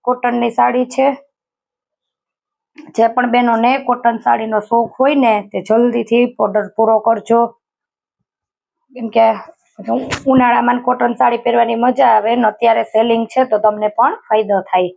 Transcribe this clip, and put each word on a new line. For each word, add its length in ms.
કોટનની 500
સાડી 340
છે. 320
જે 120
પણ 220
બહેનોને 480
કોટન 400
સાડીનો 420
શોખ 380
હોય 160
ને 380
તે 100
જલ્દીથી 760
ઓર્ડર 380
પૂરો 220
કરજો, 480
કેમ 140
કે 180
ઉનાળામાં 560
કોટન 320
સાડી 220
પહેરવાની 380
મજા 320
આવે 300
ને 100
અત્યારે 360
સેલિંગ 440
છે 180
તો 140
તમને 300
પણ 280
ફાયદો 440
થાય. 360